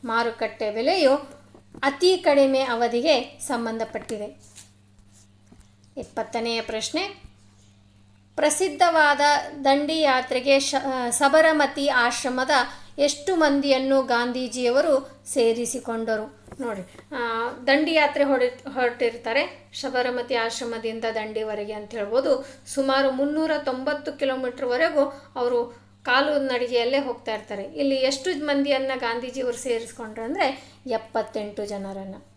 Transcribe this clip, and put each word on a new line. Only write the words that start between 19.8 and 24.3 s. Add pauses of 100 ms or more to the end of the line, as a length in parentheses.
ಆಶ್ರಮದಿಂದ (100)
ದಂಡಿವರೆಗೆ
ಅಂತ
ಹೇಳ್ಬೋದು. (200)
ಸುಮಾರು
ಮುನ್ನೂರ (140)
ತೊಂಬತ್ತು
ಕಿಲೋಮೀಟರ್ವರೆಗೂ (340)